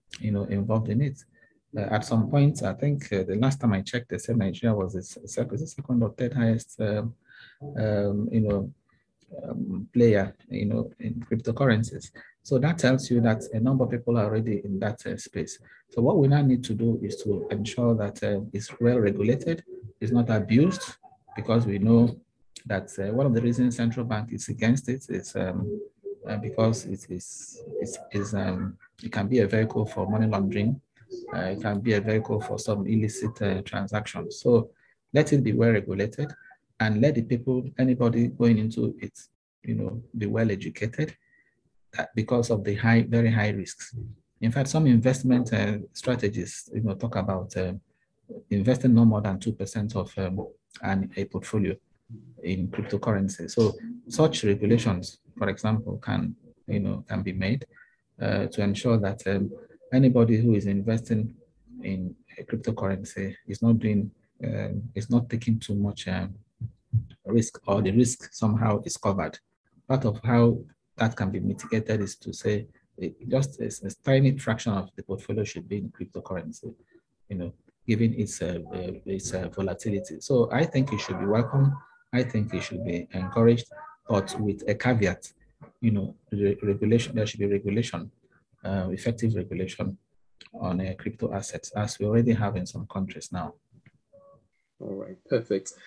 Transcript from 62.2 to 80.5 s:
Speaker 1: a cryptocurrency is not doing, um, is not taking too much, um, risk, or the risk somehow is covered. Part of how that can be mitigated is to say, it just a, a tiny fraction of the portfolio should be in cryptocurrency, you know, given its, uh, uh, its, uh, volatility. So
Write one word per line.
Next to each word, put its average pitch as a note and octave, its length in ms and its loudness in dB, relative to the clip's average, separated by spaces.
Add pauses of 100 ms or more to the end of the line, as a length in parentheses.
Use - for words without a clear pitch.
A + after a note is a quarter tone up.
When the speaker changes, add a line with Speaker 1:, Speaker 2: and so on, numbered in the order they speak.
Speaker 1:
a - 60 -12
cryptocurrency G2 920 -4 (120)
is G2+ 160 -10
not A2+ 160 6
doing, G#2+ 320 0 (340)
um, G#2 380 -4 (120)
is G2+ 160 -6
not A#2+ 180 2
taking A2+ 300 0
too G#2+ 160 -6
much, G2+ 340 -2
um, F#2 260 -4 (920)
risk, A2+ 400 0
or G2+ 160 2
the F#2+ 100 2
risk A#2+ 400 2
somehow G#2+ 520 0
is - 120 -8
covered. G2 420 -2 (500)
Part C3 160 0
of A2 200 -2
how A#2+ 340 6 (380)
that A2+ 200 0
can G2 140 -2
be G2 100 -4
mitigated G#2+ 600 -2
is G2 160 -6
to - 160 -12
say, G#2 340 -4 (320)
it F#2 300 -10
just C#3 320 -2
a, A2+ 60 -4 (200)
a - 40 -8 (140)
tiny C3+ 340 4
fraction A2+ 340 -2
of F#2+ 240 -4
the G2 60 -12
portfolio G2+ 420 -4
should F2 240 -10
be G2+ 100 -4
in F#2+ 120 -8
cryptocurrency, F2 840 -12 (540)
you G2+ 80 -8
know, F2 160 -8 (340)
given A2 280 2
its, - 280 -4
uh, E2+ 160 -4 (140)
uh, F#2 200 -8 (140)
its, G2 260 -6
uh, F#2 160 -4
volatility. F#2+ 720 -6
So A#2+ 320 2